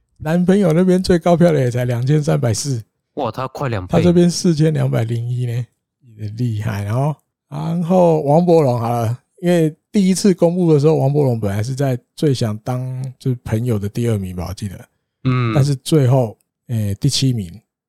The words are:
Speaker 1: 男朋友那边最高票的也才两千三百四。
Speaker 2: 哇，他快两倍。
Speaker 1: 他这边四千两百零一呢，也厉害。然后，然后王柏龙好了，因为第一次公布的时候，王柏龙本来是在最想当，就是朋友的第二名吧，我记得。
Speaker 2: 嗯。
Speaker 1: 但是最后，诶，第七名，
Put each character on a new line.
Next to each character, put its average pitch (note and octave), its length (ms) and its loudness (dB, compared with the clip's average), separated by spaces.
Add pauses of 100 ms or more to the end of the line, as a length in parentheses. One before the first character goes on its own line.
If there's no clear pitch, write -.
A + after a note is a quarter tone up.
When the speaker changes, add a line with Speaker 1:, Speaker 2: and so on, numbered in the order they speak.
(160)
Speaker 1:
男 E3+ 280 -2
朋 F#3+ 140 4
友 F3+ 140 2
那 E3 100 2
边 F#3 200 4
最 F#3 160 2
高 F3 180 2
票 E3+ 160 4
的 D3 80 2
也 B2 100 0
才 B2 140 -2
两 B2 200 -2
千 D3+ 180 2
三 D3+ 180 0
百 A#2+ 120 0
四。 A#2+ 300 -4 (320)
Speaker 2:
哇， C3 160 -4
他 B2+ 180 -8
快 C#3+ 200 -6
两 G2 180 -4
倍。 - 60 -10
Speaker 1:
他 F3 100 4
这 F3+ 80 4
边 F3 180 4
四 E3+ 260 0
千 D#3+ 180 2
两 C3+ 180 -2
百 B2 140 0
零 A#2 240 -4
一 B2 160 -4
呢， A#2+ 220 -4 (500)
也 G#2 120 -10
厉 A2 340 -4
害。 G#2 200 -4
然 G#2 120 -4
后， C#3+ 200 -2 (340)
然 D#3+ 340 -6
后 E3+ 400 2
王 D3+ 220 4
柏 E3 180 4
龙 A#2+ 180 0
好 A2+ 80 -4
了， A#2 300 -2 (240)
因 F3 60 -2
为 D#3+ 260 2 (180)
第 G3 160 2
一 F#3+ 60 4
次 F#3+ 200 2
公 E3+ 220 2
布 F3 160 2
的 D3 80 6
时 C#3+ 60 2
候， D#3 100 4
王 C#3 160 0
柏 D3 100 0
龙 B2 160 0
本 G2+ 160 -2
来 G#2 80 -2
是 C3 120 -6
在 C3 220 -2 (200)
最 D3 180 2
想 G#2+ 240 -4
当， B2+ 460 -8 (140)
就 C3+ 120 -4
是 B2 140 -2
朋 A2+ 200 -2
友 A#2 140 0
的 G2+ 100 -6
第 A#2 200 -4
二 G#2+ 100 0
名 F#2 160 -8
吧， F2 140 -8
我 F#2 60 -10
记 G#2 140 -12
得。 - 200 -16 (360)
Speaker 2:
嗯。 B2+ 300 0
Speaker 1:
但 C#3 100 2
是 C#3+ 120 0
最 C#3 320 0
后， B2 280 0 (320)
诶， G#2+ 280 -2
第 - 120 -4
七 C3 240 -2
名， G#2 160 -6 (400)